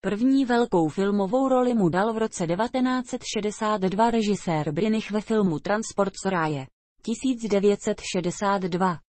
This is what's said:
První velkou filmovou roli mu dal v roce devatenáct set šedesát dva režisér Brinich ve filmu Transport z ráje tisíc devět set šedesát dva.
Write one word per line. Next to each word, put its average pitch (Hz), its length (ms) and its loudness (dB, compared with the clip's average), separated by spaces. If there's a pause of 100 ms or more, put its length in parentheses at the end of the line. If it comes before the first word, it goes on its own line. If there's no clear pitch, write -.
První 254 440 2
velkou 233 420 2
filmovou 202 600 0
roli 254 260 4
mu 196 160 4
dal 196 240 0
v 220 40 -4
roce 214 300 -2
devatenáct 254 600 0
set 247 140 -8 (120)
šedesát 214 480 -2
dva 196 300 2
režisér 190 600 0
Brinich 214 400 0
ve 208 100 -2
filmu 196 380 0
Transport 196 540 -2 (120)
z 196 40 0
ráje 156 380 -2 (340)
tisíc 233 480 -4
devět 202 320 2
set 214 200 -4 (140)
šedesát 190 460 0
dva. 180 360 0 (120)